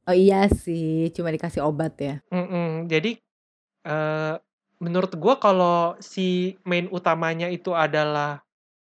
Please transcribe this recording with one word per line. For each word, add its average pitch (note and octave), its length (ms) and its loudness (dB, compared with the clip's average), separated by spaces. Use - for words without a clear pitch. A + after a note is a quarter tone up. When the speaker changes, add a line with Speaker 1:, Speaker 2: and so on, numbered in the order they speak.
Speaker 1:
Oh F3+ 100 -2
iya G3 380 6
sih, E3 600 -2
cuma E3 200 -6
dikasih D#3 320 -4
obat D3+ 340 -2
ya. C#3+ 220 -6
Speaker 2:
Mm-mm. E3+ 600 -4
Jadi, E3 240 0
eh, D#3 500 -2
menurut F3+ 340 -2
gua F#3 240 2
kalau F3 580 4
si - 300 -6
main F3 280 -2
utamanya E3 560 0
itu F3+ 260 -6
adalah D3+ 680 0